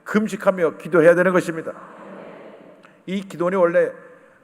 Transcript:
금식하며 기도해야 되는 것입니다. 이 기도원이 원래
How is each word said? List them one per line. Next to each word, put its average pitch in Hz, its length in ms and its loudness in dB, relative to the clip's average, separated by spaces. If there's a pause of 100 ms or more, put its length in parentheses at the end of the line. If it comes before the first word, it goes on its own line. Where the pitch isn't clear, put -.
금식하며 190 720 -2
기도해야 170 360 4
되는 180 200 2
것입니다. 165 400 -4 (1300)
이 190 160 -6
기도원이 180 360 -4
원래 170 340 2 (520)